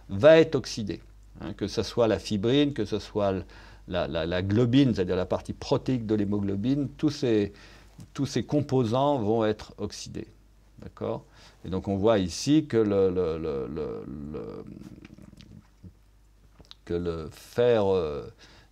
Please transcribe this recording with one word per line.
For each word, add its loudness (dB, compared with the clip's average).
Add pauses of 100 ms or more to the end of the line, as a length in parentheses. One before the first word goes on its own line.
va 8
être 6
oxydé. -6 (400)
Hein, -10
que -4
ce -4
soit 0
la 2
fibrine, 2
que -4
ce -4
soit -2
l-, -2 (440)
la, -2
la, -2
la -2
globine, 4
c'est-à-dire 0
la -2
partie -4
protéique -2
de 0
l'hémoglobine, -2 (100)
tous 0
ces, 0 (600)
tous -4
ces -2
composants 0
vont 0
être -4
oxydés. -10 (520)
D'accord ? -10 (400)
Et -12
donc -6
on 0
voit 4
ici 0
que 0
le, 4
le, 0
le, -4
le, -8 (280)
le, -12 (2250)
que -6
le -4
fer... 2
Euh, 0 (460)